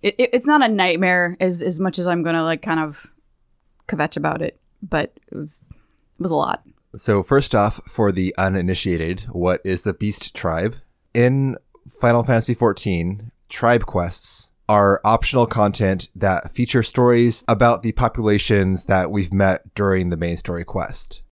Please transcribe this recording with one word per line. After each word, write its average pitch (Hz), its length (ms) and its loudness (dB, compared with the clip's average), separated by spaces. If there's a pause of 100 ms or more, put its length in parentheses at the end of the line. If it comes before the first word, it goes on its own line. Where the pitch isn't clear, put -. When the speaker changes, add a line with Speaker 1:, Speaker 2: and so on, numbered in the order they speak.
Speaker 1:
It, 202 160 0
it, 247 140 2
it's 247 160 0
not 294 160 4
a 226 60 2
nightmare 180 720 2
as, 180 200 0
as 180 160 -4
much 185 220 -4
as 175 80 -2
I'm 175 160 -2
gonna, 165 220 -2
like, 165 160 -4
kind 160 180 -2
of 151 260 -8 (840)
kvetch 156 260 -4
about 156 260 -4
it, - 160 -8 (240)
but 160 300 -4 (180)
it - 60 -16
was, - 260 -12 (560)
it - 40 -10
was 175 100 -2
a 156 60 0
lot. - 260 -4 (320)
Speaker 2:
So 101 260 2
first 139 320 2
off, 104 320 2
for 101 280 0
the 92 240 -2
uninitiated, 92 920 -2
what 90 340 0
is 92 180 -2
the 98 100 -2
Beast - 400 -6
Tribe? 87 420 -4 (380)
In 131 440 2 (420)
Final 120 240 4
Fantasy 120 300 2
fourteen, 101 760 -2 (180)
tribe 117 360 2
quests - 680 -6 (160)
are 101 340 4
optional 117 420 2
content 101 680 0
that 92 360 0
feature 123 320 0
stories 120 680 2
about 117 340 2
the 113 80 -2
populations 104 920 0
that 92 260 0
we've 95 220 -2
met 95 420 0
during 92 360 0
the 82 60 -4
main 85 200 -4
story 87 260 -8
quest. - 600 -8 (100)